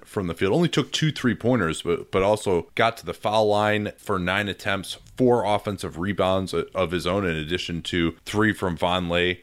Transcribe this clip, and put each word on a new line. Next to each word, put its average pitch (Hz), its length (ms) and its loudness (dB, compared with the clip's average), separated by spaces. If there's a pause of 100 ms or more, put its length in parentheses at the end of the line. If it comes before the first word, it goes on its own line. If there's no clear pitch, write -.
from 95 240 -4
the 82 60 -4
field. - 180 2
Only 165 160 4
took - 240 -2
two 156 180 0
three-pointers, 110 720 0
but, - 300 -2
but 95 100 2
also 98 540 2
got 113 220 2
to - 60 -16
the 85 80 -6
foul 107 360 2
line 104 480 2
for 101 200 -4
nine 92 300 0
attempts, 98 520 -6 (180)
four 120 260 4
offensive 98 560 -2
rebounds 92 560 0
o-, 85 180 -2
of 90 200 -2
his 85 120 -2
own, 92 220 0
in 82 80 0
addition 80 480 -4
to 92 320 0 (100)
three 107 280 2
from 87 260 -4
Vonleh 87 640 0